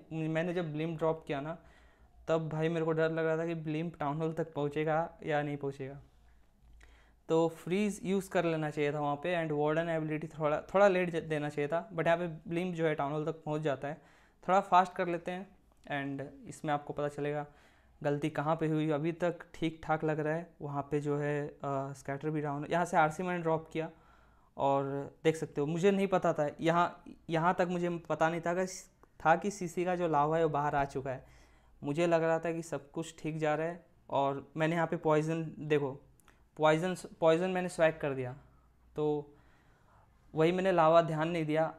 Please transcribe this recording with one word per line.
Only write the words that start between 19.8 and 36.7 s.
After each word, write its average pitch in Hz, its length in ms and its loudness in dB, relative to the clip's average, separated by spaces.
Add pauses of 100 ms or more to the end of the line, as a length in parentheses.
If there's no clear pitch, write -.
ठाक 156 200 0
लग 156 160 0
रहा 151 140 0
है। 170 160 -6 (120)
वहाँ 143 300 -6
पे 151 80 2
जो 143 180 -2
है, 147 300 -2
अ, - 60 -12 (400)
स्कैटर 139 360 -6
भी 156 120 -2
डाउन, 147 280 -4
यहाँ 170 160 2
से 170 120 0
आरसी 160 260 4
मैंने 180 180 -2
ड्रॉप 160 320 0
किया 160 160 -4 (680)
और 139 540 0 (120)
देख 160 120 4
सकते 151 260 -6
हो 143 60 0
मुझे 170 240 4
नहीं 196 160 2
पता 175 260 2
था, 147 160 0 (120)
यहाँ, 170 420 2 (260)
यहाँ 165 240 2
तक 180 180 0
मुझे 175 180 0
पता 165 400 0
नहीं 170 120 -4
था 175 240 -2
कि, - 20 -4 (580)
था 160 100 6
कि 190 160 -2
सीसी 175 340 -4
का 180 100 0
जो 175 120 0
लावा 151 300 2
है 165 60 4
वो 160 60 4
बाहर 147 260 -2
आ 143 100 2
चुका 135 260 -6
है। 131 140 -10 (580)
मुझे 147 240 0
लग 165 160 4
रहा 165 160 2
था 170 140 -4
कि 165 80 -6
सब 175 300 -8
कुछ 165 280 -8
ठीक 156 180 -6
जा 151 180 0
रहा 160 120 -2
है 175 180 -8 (240)
और 139 480 0
मैंने 160 180 2
यहाँ 165 120 0
पे 170 100 -2
पॉइजन, 156 600 0
देखो 143 420 -2 (560)
पॉइजन, 160 380 2 (240)